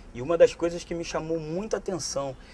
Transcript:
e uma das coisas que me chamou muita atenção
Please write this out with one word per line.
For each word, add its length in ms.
e 80
uma 160
das 160
coisas 280
que 120
me 100
chamou 340
muita 380
atenção 580